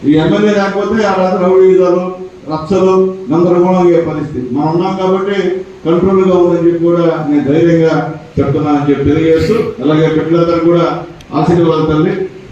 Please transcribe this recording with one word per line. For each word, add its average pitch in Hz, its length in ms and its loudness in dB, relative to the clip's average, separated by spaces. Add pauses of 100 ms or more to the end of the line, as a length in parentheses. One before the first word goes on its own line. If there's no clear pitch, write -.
ఈ - 20 2 (120)
ఎమ్మెల్యే 202 360 2
లేకపోతే 196 380 -2 (120)
ఆ 190 120 0
రాత్రి 185 240 0
రౌడీజాలు, 185 600 4 (460)
రచ్చలు, 185 440 0 (360)
గందరగోళం 175 560 2
అయ్యే 165 140 4 (100)
పరిస్థితి. 143 440 -8
మనం 156 200 -2
ఉన్నాం 190 260 -2
కాబట్టి 190 360 -2 (480)
కంట్రోల్గా 185 580 2
ఉందని 170 240 0
చెప్పి 170 200 0
కూడా 170 180 2 (240)
నేను 147 200 2
ధైర్యంగా 165 440 2 (440)
చెప్తున్నా 147 400 -2
అని 143 120 -2
చెప్పి 139 200 0
తెలియజేస్తూ, 160 480 2 (260)
అలాగే 156 240 2 (100)
బిడ్డలందరూ 165 520 0
కూడా 170 180 2 (520)
ఆశీర్వాదాలు 165 520 2
తల్లి, 156 220 0 (400)